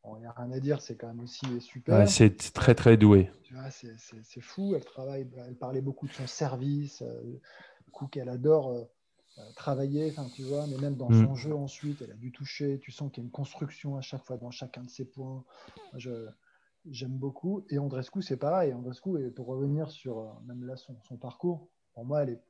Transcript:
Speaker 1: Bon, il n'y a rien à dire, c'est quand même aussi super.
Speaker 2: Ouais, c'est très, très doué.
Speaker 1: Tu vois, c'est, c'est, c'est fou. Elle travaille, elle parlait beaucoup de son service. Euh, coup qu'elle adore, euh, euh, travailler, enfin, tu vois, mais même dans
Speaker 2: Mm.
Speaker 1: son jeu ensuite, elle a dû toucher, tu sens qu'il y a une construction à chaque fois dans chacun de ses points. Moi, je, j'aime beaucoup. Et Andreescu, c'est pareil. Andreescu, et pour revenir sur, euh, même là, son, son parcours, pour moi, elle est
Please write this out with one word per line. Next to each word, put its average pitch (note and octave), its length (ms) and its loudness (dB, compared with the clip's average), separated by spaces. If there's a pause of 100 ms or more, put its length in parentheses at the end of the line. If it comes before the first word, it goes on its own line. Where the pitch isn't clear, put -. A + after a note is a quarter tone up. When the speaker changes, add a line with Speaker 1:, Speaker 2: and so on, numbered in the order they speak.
Speaker 1:
Bon, G#2+ 140 -14
il A2+ 40 -18
n'y A#2 40 -16
a A#2 60 -14
rien B2 200 -10
à C3 80 -4
dire, C#3 220 0
c'est - 140 -12
quand A#2 120 -12
même A#2 140 -12
aussi A#2+ 240 -10 (160)
super. - 380 4
Speaker 2:
Ouais, G#2 80 10
c'est - 460 6
très, - 220 8
très A#2 220 10
doué. G2+ 320 12 (140)
Speaker 1:
Tu - 100 -20
vois, C3 180 -14
c'est, A#2 260 -18
c'est, A2 260 -20
c'est - 180 -16
fou. G3 340 -4
Elle C3+ 100 -2
travaille, C3+ 420 -8 (180)
elle B2+ 100 -12
parlait C3 260 -4
beaucoup C3+ 260 -4
de - 60 -10
son C3 140 -10
service. C#3+ 760 -4
Euh, A#2+ 380 -10 (500)
coup - 180 -12
qu'elle B2+ 220 -8
adore, C3+ 420 4
euh, A#2+ 120 -6 (540)
euh, - 40 -20 (140)
travailler, C#3 560 -2
enfin, D3 240 -10
tu C#3 80 -12
vois, C#3+ 240 -4
mais C3+ 100 -6
même C#3+ 180 -2
dans B2 140 -4
Speaker 2:
Mm. A2+ 160 10
Speaker 1:
son C3+ 100 -2
jeu C3+ 200 -4
ensuite, C#3+ 460 -8
elle A2+ 100 -14
a G#2 40 -20
dû A#2+ 160 -12
toucher, C#3 480 -6
tu B2+ 120 -16
sens C#3 200 -8
qu'il A#2+ 120 -12
y - 20 -8
a - 20 -12
une B2 40 -12
construction C#3 680 -8
à C3 40 -8
chaque C3 240 -12
fois B2+ 120 -10
dans A#2+ 140 -12
chacun B2+ 320 -14
de B2 60 -16
ses C3 160 -12
points. C3 380 -12 (480)
Moi, C3 60 -16
je, A#2 300 -12 (640)
j'aime C3 280 -8
beaucoup. E3 520 -6
Et C#3+ 100 -2
Andreescu, C3+ 420 -6
c'est C3+ 160 -4
pareil. D#3 360 0
Andreescu, B2+ 480 -6
et B2+ 80 -6
pour A#2+ 180 -12
revenir C#3+ 440 -4
sur, A#2+ 280 -10
euh, A2 60 -10 (200)
même B2 200 -14
là, C3 100 -12
son, C3 200 -20 (120)
son B2 100 -16
parcours, E3 520 -8 (240)
pour A#2 120 -14
moi, D3 180 -2
elle C3 60 -2
est A#2 200 -10